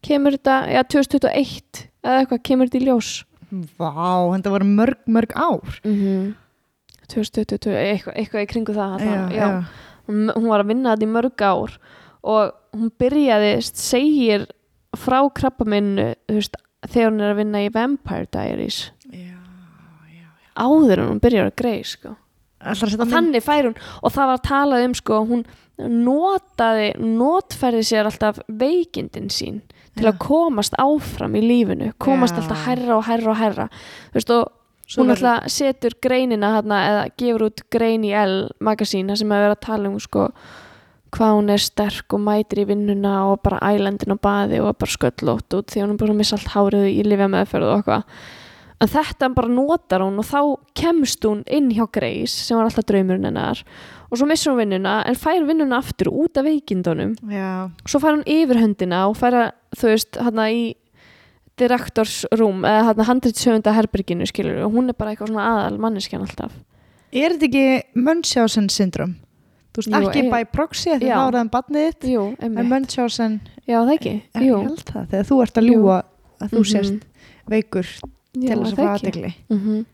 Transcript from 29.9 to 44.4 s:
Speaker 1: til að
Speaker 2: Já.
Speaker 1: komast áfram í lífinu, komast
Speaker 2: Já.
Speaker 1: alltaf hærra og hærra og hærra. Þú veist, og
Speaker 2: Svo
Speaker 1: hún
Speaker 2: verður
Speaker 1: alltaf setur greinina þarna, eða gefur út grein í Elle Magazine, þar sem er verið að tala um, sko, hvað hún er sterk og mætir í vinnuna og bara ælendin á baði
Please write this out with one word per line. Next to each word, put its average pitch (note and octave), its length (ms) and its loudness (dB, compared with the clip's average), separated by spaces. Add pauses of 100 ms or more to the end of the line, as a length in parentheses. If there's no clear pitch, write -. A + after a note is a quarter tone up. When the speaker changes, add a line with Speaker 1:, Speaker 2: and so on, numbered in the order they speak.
Speaker 1:
til A3 100 0
að G#3+ 80 4
Speaker 2:
Já. F3 40 -16
Speaker 1:
komast D4 600 0
áfram C#4 560 -2
í G#3+ 80 2
lífinu, A3+ 560 2
komast C4 360 2
Speaker 2:
Já. A#3 60 -2
Speaker 1:
alltaf - 240 -6
hærra B3 320 0
og A3 80 -2
hærra A3+ 260 0
og G#3+ 60 0
hærra. G#3+ 280 -2 (460)
Þú - 80 0
veist, - 120 -6
og A#3 200 2 (380)
Speaker 2:
Svo - 140 2
Speaker 1:
hún B3+ 80 4
Speaker 2:
verður A#3+ 180 4
Speaker 1:
alltaf A#3 220 0
setur C4 500 -2
greinina B3 500 2
þarna, G#3+ 260 0 (100)
eða G#3 160 2 (140)
gefur A#3 300 0
út - 220 -6
grein A3+ 340 0
í G3+ 80 -2
Elle G3 380 0 (100)
Magazine, G#3 480 -2
þar G3+ 100 -2
sem G#3+ 140 -2
er G#3 140 4
verið G#3 100 4
að - 60 -20
tala G#3+ 280 -4
um, G3+ 100 -6
sko, - 260 -2 (880)
hvað A3 220 4
hún G#3 160 2
er G3+ 80 4
sterk - 560 -4
og G#3 80 -2
mætir G#3 400 0
í G3 40 -2
vinnuna G3+ 460 0 (140)
og G3 160 0
bara G3 240 0
ælendin G3+ 480 0
á - 40 -10
baði G3+ 440 0